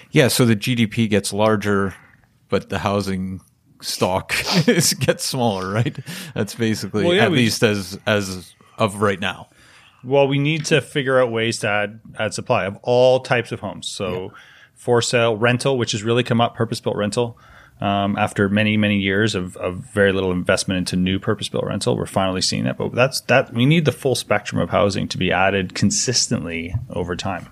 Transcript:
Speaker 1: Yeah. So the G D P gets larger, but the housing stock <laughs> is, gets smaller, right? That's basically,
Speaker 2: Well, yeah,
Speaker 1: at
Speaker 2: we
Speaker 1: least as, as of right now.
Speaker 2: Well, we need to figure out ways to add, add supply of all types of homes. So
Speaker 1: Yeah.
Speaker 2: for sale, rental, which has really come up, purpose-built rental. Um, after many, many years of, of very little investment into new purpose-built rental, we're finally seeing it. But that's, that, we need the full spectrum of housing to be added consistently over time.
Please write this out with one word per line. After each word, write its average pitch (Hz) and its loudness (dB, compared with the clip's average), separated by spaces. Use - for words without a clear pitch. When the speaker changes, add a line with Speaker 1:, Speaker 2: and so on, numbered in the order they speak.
Speaker 1:
Yeah. 143 4
So 123 2
the 113 4
G 123 -2
D 117 2
P 113 -2
gets 98 0
larger, 101 2
but 95 -2
the 98 -4
housing 95 -2
stock - -2
<laughs> 170 2
is, 170 2
gets - -2
smaller, 101 -2
right? 110 -2
That's 107 -4
basically, 107 -2
Speaker 2:
Well, 175 2
yeah, 185 4
Speaker 1:
at 113 2
Speaker 2:
we 151 2
Speaker 1:
least 117 2
as, 101 0
as 95 -2
of 104 -2
right 98 0
now. 92 -8
Speaker 2:
Well, 139 4
we 143 0
need 147 -2
to 156 4
figure 135 0
out 123 2
ways 113 -2
to 113 -2
add, 104 -2
add 107 -2
supply 107 0
of 98 -6
all 127 4
types 120 -2
of - -10
homes. - -10
So 92 -6
Speaker 1:
Yeah. 98 -12
Speaker 2:
for 120 2
sale, 117 2
rental, 123 2
which 113 -2
has 104 -4
really 117 2
come 117 2
up, 117 2
purpose-built 113 -2
rental. 113 -2
Um, 101 0
after 104 0
many, 107 2
many 104 2
years 101 2
of, 90 -4
of 92 -6
very 98 2
little 95 0
investment 92 0
into 90 -2
new 92 2
purpose-built - -4
rental, 110 -2
we're 98 -4
finally 92 -2
seeing - -2
it. 64 -4
But 101 -4
that's, 127 0
that, 127 2
we 120 2
need 156 4
the 139 2
full 127 -2
spectrum 104 -2
of 90 -2
housing 95 0
to - -6
be 90 0
added 95 0
consistently 85 -2
over 90 -4
time. 90 -8